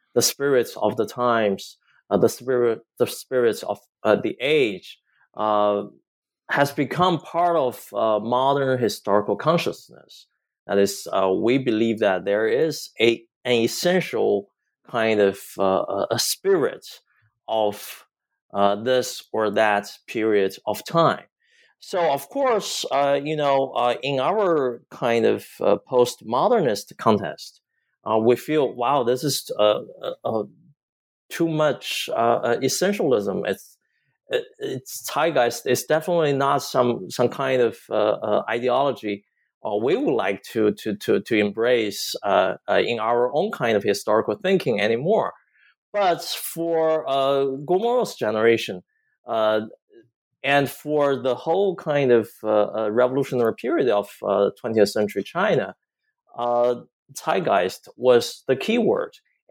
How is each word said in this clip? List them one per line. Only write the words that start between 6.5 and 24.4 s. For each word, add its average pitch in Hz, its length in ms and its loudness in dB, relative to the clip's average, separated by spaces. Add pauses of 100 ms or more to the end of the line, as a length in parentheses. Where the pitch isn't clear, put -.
become 160 480 0
part 170 360 -2
of, 131 380 -2
uh, 107 260 0
modern 131 600 0
historical 104 560 0
consciousness. - 920 -4 (400)
That 98 120 0
is, 101 340 0
uh, 95 200 0
we 107 260 2
believe 113 420 0
that 95 260 0
there 104 220 0
is 139 440 -2 (100)
a, 117 220 2 (200)
an 123 100 0
essential 117 960 0 (380)
kind 110 320 0
of, 98 200 2 (180)
uh, 98 60 0
a, 95 480 0
a 120 80 -2
spirit - 640 -2 (640)
of, 107 580 -4 (480)
uh, 101 220 2
this 123 560 -2
or 110 200 0
that 104 380 2 (180)
period 107 480 0 (100)
of 107 200 -6
time. 156 380 2 (560)
So, 170 320 0
of 139 180 -4
course, 254 640 -2
uh, 139 320 2
you 156 120 -4
know, 139 400 2
uh, 120 280 2
in 135 160 -2
our 156 720 0